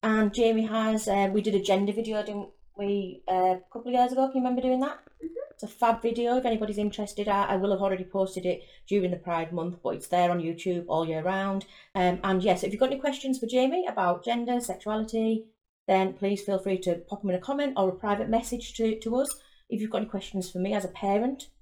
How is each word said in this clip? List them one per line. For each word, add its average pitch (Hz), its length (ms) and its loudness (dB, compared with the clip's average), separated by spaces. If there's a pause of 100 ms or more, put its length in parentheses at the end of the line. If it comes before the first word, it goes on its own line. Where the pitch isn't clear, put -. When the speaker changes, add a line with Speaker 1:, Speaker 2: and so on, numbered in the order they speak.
Speaker 1:
And 214 320 2
Jamie 226 320 4
has, 220 420 0
uh, 196 260 2
we 208 80 4
did 208 140 0
a 190 60 4
gender 202 320 2
video, 214 300 -2
didn't 202 260 -8 (280)
we, 202 500 -2
uh, 185 280 4
a 185 60 -10 (100)
couple 233 160 -10
of 247 60 -2
years 247 180 4
ago? 262 160 2
Can 262 100 -2
you 254 40 2
remember 254 200 0
doing 254 200 2
that? 285 160 -2 (260)
Speaker 2:
Mm-hmm. 330 40 -8 (240)
Speaker 1:
It's - 120 -16
a 208 40 -10
fab - 340 2
video. 233 340 2
If 254 100 0
anybody's 214 320 0
interested, 208 520 -4
I, 202 160 2
I 196 100 0
will 196 160 2
have 190 100 0
already 190 220 0
posted 190 420 -2
it - 180 -2 (260)
during 185 220 2
the 175 60 -2
Pride 165 360 -2
Month, 175 280 -4
but - 140 -2
it's - 140 -12
there 175 200 4
on 175 120 0
YouTube 170 480 -4
all 160 180 0
year 160 160 -4
round. 196 420 -2 (300)
Um, 180 280 2
and 190 200 2
yes, 185 200 2
if 196 100 -2
you've 214 80 0
got 262 100 4
any 269 80 -4
questions 269 400 -2
for 233 60 -2
Jamie 262 420 2
about 180 380 0
gender, 240 340 0
sexuality, 220 880 -2 (420)
then 190 260 4
please 202 280 -2
feel 196 180 0
free 190 200 -2
to 175 160 0
pop 202 260 -10
them 202 80 -2
in 180 80 0
a - 20 0
comment 277 380 -2
or 190 100 4
a 185 80 0
private 214 340 -2
message 233 440 -2
to, 220 260 0
to 226 160 -2
us. 277 180 0 (360)
If 208 100 -4
you've 214 120 -4
got 214 100 -2
any 220 80 -6
questions 190 420 -6
for - 60 -8
me 190 160 -2
as 196 100 0
a 185 60 -6
parent 214 580 -2 (140)